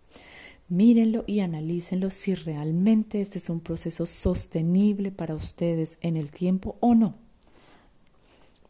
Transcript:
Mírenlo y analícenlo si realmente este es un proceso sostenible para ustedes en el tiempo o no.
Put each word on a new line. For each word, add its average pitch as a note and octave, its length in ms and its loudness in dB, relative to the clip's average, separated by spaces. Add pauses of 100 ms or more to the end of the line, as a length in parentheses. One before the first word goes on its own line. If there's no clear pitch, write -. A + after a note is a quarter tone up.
(680)
Mírenlo A3 600 4
y G3+ 100 0
analícenlo F3 720 -4
si F#3+ 240 -2
realmente F3 840 0
este G3 180 -6
es - 120 -8
un E3+ 100 -4
proceso E3 440 -6
sostenible F#3+ 1080 0
para D#3+ 240 -6
ustedes E3 640 -4
en E3 160 -2
el D3 160 -6
tiempo F#3 480 -2
o A#3+ 160 6
no. A3+ 180 4 (1600)